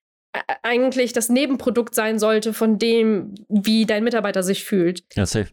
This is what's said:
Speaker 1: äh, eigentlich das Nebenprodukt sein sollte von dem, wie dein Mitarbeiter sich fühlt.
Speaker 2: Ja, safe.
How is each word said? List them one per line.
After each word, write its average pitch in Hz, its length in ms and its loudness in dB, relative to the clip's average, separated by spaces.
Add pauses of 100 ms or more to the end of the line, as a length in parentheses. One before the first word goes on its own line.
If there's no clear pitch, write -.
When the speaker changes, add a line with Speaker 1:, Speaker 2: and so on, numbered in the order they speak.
(340)
Speaker 1:
äh, - 60 -6 (220)
eigentlich 247 520 0
das 233 160 -2
Nebenprodukt 247 640 0
sein 220 240 0
sollte 214 340 0
von 220 260 2
dem, 226 540 2 (160)
wie 214 380 2
dein 214 180 0
Mitarbeiter 202 380 0
sich 190 200 -2
fühlt. 180 400 0 (120)
Speaker 2:
Ja, 101 100 0
safe. 104 280 -2